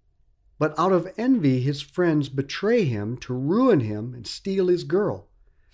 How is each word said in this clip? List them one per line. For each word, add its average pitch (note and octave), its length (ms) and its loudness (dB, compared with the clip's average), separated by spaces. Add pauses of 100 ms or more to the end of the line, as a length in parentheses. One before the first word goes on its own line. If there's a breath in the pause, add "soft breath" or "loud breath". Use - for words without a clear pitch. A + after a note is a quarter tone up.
(580)
But D3+ 180 -2
out F3+ 140 2
of E3+ 260 2
envy, G3 440 2
his C#3+ 200 -2
friends D#3 480 0
betray G3 540 0
him A2+ 360 -2
to - 160 -8
ruin F#3 440 2
him A2 360 -4
and A#2+ 120 -16
steal F#3+ 400 -4
his F3+ 160 2
girl. D3 460 -2 (460 loud breath)